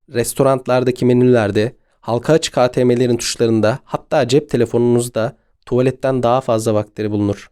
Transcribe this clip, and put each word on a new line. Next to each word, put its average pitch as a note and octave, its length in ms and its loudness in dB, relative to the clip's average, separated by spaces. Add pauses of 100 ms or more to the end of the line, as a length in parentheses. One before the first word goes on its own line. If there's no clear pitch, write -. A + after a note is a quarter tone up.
restoranlardaki B2+ 960 -2
menülerde, A#2+ 720 2 (260)
halka A#2+ 320 -2
açık - 240 -2
A B2+ 140 2
T B2+ 120 -2
M'lerin B2 340 2
tuşlarında, A2+ 680 0
hatta D3 440 -4
cep C#3+ 220 0
telefonunuzda A#2+ 880 -2 (280)
tuvaletten B2+ 580 -2
daha B2 180 2
fazla A2+ 320 -2
bakteri G#2+ 380 -4
bulunur. G#2 400 -4